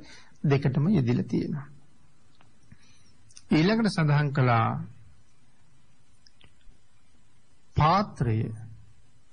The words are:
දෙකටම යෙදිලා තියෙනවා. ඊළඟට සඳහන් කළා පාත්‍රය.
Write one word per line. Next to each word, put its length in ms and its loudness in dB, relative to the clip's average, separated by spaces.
දෙකටම 460 2
යෙදිලා 420 2
තියෙනවා. 420 -4
ඊළඟට 400 2
සඳහන් 380 2
කළා 380 4
පාත්‍රය. 640 2